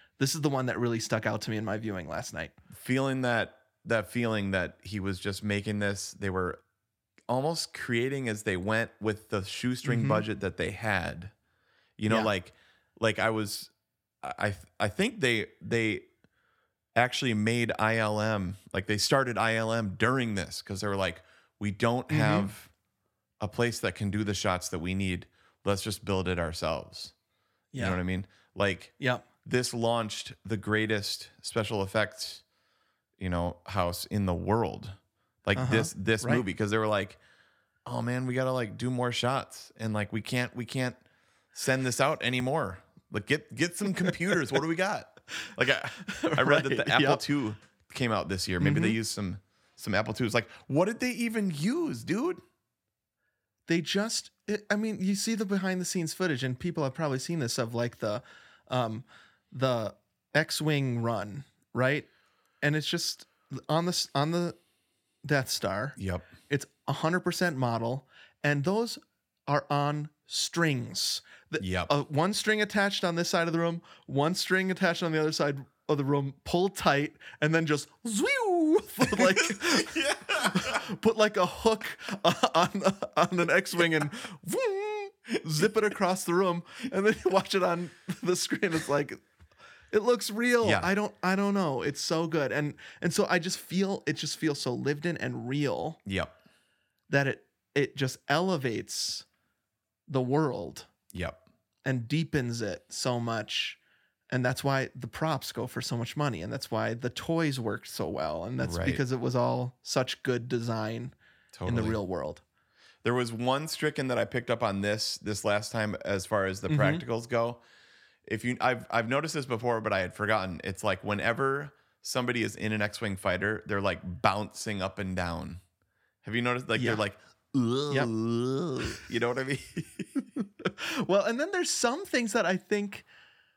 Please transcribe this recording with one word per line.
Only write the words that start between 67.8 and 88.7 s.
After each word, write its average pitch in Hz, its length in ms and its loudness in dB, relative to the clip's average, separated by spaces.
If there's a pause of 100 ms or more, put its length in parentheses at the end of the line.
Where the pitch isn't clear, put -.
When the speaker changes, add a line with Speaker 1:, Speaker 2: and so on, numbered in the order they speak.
Speaker 1:
and 147 180 4
those 214 360 0 (500)
are 143 200 2
on 147 420 0 (160)
strings. - 960 0 (280)
The, 156 120 -2
Speaker 2:
Yep. 90 280 0
Speaker 1:
uh, 143 140 4
one 160 280 2
string 214 280 2
attached 202 440 2
on 170 100 2
this 170 140 0
side 170 180 2
of 165 60 0
the 165 80 2
room, 170 200 0 (260)
one 143 280 2
string 185 360 2
attached 175 320 2
on 165 100 0
the 156 80 2
other 156 120 2
side 143 320 0 (240)
of 151 100 4
the 139 60 0
room, 139 300 0 (100)
pull 185 240 4
tight, 147 460 2 (260)
and 156 140 4
then 165 120 4
just 147 220 0 (180)
zwew, 349 680 4 (220)
<laughs> 247 220 2
like, 214 180 6
Speaker 2:
<laughs> 320 580 0
Yeah. 285 180 2 (800)
Speaker 1:
<laughs> - 60 -8
put, 220 160 4
like, 214 200 4
a 180 100 4
hook 220 380 2 (260)
<laughs> 196 140 -2
on, 180 580 4 (340)
on 175 240 4
an 170 100 2
X-Wing 170 440 4
and 151 160 2 (340)
vroom, 415 640 -2 (380)
zip 175 280 2
it 214 80 4
across 190 400 2
the 175 100 0
room, 175 300 2 (280)
and 196 140 2
then 220 80 6 (100)
you 370 60 4
watch 190 240 4
it 190 80 2
on 175 280 0 (340)
the 180 100 2
screen. - 400 -2